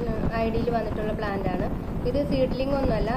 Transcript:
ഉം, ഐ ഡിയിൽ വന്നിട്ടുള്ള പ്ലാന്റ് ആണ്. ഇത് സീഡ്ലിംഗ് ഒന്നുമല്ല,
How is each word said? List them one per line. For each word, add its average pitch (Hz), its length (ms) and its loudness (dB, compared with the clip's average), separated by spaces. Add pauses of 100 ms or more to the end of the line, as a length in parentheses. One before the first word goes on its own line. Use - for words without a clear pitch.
ഉം, 226 180 -2 (220)
ഐ - 100 2
ഡിയിൽ 233 240 0
വന്നിട്ടുള്ള 214 420 -2
പ്ലാന്റ് 196 360 -2
ആണ്. - 120 0 (440)
ഇത് 285 100 2 (100)
സീഡ്ലിംഗ് 262 480 2
ഒന്നുമല്ല, 226 380 2